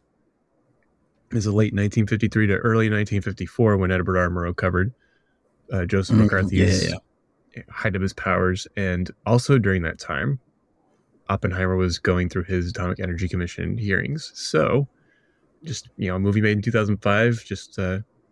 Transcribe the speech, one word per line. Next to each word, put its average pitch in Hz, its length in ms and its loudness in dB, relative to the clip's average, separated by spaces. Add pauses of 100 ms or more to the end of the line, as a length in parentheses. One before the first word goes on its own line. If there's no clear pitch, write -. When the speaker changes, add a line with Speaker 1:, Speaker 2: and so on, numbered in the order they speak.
(1300)
Speaker 1:
is 113 120 -2
the 104 80 0
late 107 220 2
nineteen 101 340 0
fifty-three 107 400 2
to 98 80 2
early 110 340 2
nineteen 104 320 0
fifty-four 101 540 0
when 95 160 2
Edward 92 260 0
R. 90 120 2
Murrow 87 260 -4
covered, 92 380 0 (800)
uh, 92 120 -2
Joseph 98 300 0
Speaker 2:
Mm, 107 80 6
Speaker 1:
McCarthy's 95 640 2
Speaker 2:
yeah, 85 140 -4 (540)
yeah, - 160 -16
Speaker 1:
height 98 280 -4
of 92 40 -2
his 95 120 -2
powers. 92 520 0 (120)
And 92 340 -2 (140)
also 123 340 4
during 95 220 2
that 82 180 -6
time, 95 400 -4 (880)
Oppenheimer 92 480 -2
was 92 240 0
going 90 300 2
through 90 160 -4
his 90 240 -2
Atomic 92 320 -6
Energy 90 260 -4
Commission 90 500 -6
hearings. 104 560 -4
So - 540 0 (800)
just, - 320 -10
you 98 100 -2
know, 92 80 -2
a 92 40 -2
movie 101 200 2
made 104 140 4
in 104 80 0
two 113 100 -2
thousand 104 300 0
five 113 420 2
just, - 340 -10
uh, 95 220 -2 (320)